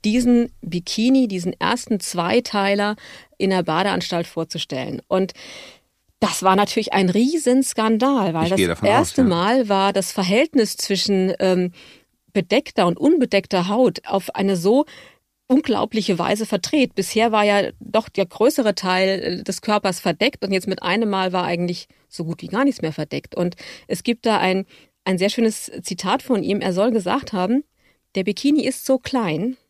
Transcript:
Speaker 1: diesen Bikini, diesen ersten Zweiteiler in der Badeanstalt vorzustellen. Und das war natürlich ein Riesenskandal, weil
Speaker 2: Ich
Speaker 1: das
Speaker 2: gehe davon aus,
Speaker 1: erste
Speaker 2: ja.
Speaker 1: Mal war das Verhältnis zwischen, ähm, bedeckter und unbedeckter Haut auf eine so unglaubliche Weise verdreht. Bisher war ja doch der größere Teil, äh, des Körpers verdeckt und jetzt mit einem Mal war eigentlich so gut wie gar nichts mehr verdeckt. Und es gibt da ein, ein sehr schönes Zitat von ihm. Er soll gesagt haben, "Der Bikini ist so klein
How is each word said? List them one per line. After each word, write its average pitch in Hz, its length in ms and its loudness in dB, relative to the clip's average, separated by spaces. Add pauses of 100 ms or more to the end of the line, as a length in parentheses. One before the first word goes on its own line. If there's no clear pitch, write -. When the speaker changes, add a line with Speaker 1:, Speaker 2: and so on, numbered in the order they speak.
Speaker 1:
diesen 240 460 2 (100)
Bikini, 220 640 0
diesen 180 320 -4
ersten 208 400 -2
Zweiteiler 202 960 0 (420)
in 190 140 0
der 180 120 0
Badeanstalt 175 640 -2
vorzustellen. 147 800 -8
Und 190 260 0 (880)
das - 240 -2
war 190 120 6
natürlich 208 380 0
ein 190 160 4
Riesenskandal, 240 1300 2
weil 160 80 0
Speaker 2:
Ich 170 60 2
Speaker 1:
das 190 80 2
Speaker 2:
gehe - 100 2
davon - 200 0
aus, 147 80 4
Speaker 1:
erste 285 260 2
Speaker 2:
ja. 247 60 4
Speaker 1:
Mal 202 420 2
war 196 240 2
das 196 180 -2
Verhältnis 214 680 0
zwischen, 190 600 0
ähm, 185 320 2 (640)
bedeckter 208 540 0
und 170 120 0
unbedeckter 220 680 2
Haut 233 380 2
auf - 300 -4
eine 196 200 0
so 214 300 4 (600)
unglaubliche 220 720 0
Weise 208 260 0
verdreht. 247 500 0
Bisher 220 360 0
war 214 120 2
ja 202 260 2 (100)
doch - 300 -2
der 190 160 -2
größere 220 500 0
Teil, 185 340 0 (300)
äh, - 40 -14
des - 180 -6
Körpers 202 380 -2
verdeckt 208 460 -2
und 196 60 -4
jetzt 190 160 -2
mit 190 160 -4
einem 208 260 0
Mal 190 240 -2
war 180 120 0
eigentlich 175 420 -4 (200)
so - 160 -12
gut 160 180 -8
wie 175 60 -12
gar 247 180 0
nichts - 160 0
mehr 160 120 -4
verdeckt. - 420 -8
Und 175 200 -2 (320)
es - 160 -6
gibt 233 220 -4
da 214 140 2
ein, 190 260 0 (400)
ein 185 120 0
sehr 190 120 2
schönes - 420 -2 (100)
Zitat 190 420 -4
von 214 200 0
ihm. 202 180 -2
Er 185 120 -2
soll 208 180 2
gesagt 196 420 -2
haben, 214 300 0 (520)
"Der 190 80 -2
Bikini 269 420 0
ist - 200 -6
so 262 140 2
klein 220 580 -2 (120)